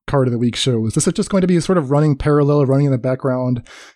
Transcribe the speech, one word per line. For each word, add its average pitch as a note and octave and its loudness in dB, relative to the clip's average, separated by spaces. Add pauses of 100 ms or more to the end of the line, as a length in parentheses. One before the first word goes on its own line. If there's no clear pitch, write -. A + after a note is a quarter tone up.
card C3+ 0
of A#2 0
the A#2+ -2
week A#2 0
shows. A2+ -2
This D3+ 0
is E3+ 0
just - -4
going F#3+ 2
to F#3 0
be F3+ 2
sort F#3 0
of C3+ -4
running C#3+ 2
parallel, D3 2
running C3+ 2
in C#3 0
the B2+ 0
background. B2+ -4 (300)